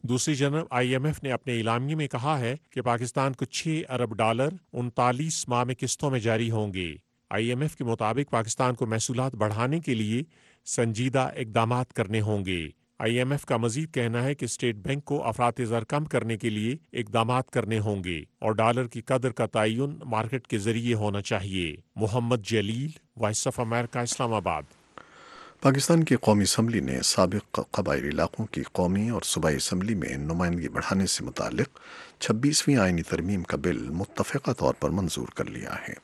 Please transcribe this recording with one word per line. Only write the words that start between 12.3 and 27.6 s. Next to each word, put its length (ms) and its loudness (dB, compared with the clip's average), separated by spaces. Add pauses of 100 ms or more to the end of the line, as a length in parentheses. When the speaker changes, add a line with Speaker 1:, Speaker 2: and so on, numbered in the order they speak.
Speaker 1:
گے۔ 240 -2 (300)
آئی 180 0
ایم 140 2
ایف 140 -2
کا 120 0
مزید 360 -2
کہنا 300 0
ہے 120 0
کہ 100 -6
اسٹیٹ 300 -2
بینک 300 -4
کو 180 -2
افراط 380 0
زر 220 0
کم 220 0
کرنے 320 0
کے 120 -2
لیے 260 -2 (180)
اقدامات 560 0
کرنے 300 0
ہوں 240 -2
گے 200 -4 (160)
اور 120 0
ڈالر 360 4
کی 140 -10
قدر 300 0
کا 140 0
تعین 600 0
مارکیٹ 420 -2
کے 100 -2
ذریعے 360 0
ہونا 280 0
چاہیے۔ 540 -2 (200)
محمد 480 2
جلیل، 460 0 (280)
وائس 300 0
آف 120 -4
امریکہ، 400 -2
اسلام 340 -2
آباد۔ 280 0 (1000)
Speaker 2:
پاکستان 420 4
کی 120 4
قومی 280 6
اسمبلی 360 2
نے 220 -2
سابق 580 2 (120)